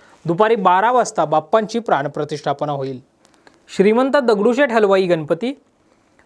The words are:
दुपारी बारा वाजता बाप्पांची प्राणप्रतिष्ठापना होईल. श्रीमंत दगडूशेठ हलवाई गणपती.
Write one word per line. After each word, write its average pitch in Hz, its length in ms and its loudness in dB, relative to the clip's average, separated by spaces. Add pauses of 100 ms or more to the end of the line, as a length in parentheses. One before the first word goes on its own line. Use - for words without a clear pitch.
(260)
दुपारी 214 300 0
बारा 190 360 2
वाजता 190 340 0
बाप्पांची 156 540 -2
प्राणप्रतिष्ठापना 147 920 -4
होईल. 135 280 -8 (760)
श्रीमंत 226 360 2
दगडूशेठ 240 600 2
हलवाई 196 340 2
गणपती. 170 540 -2 (680)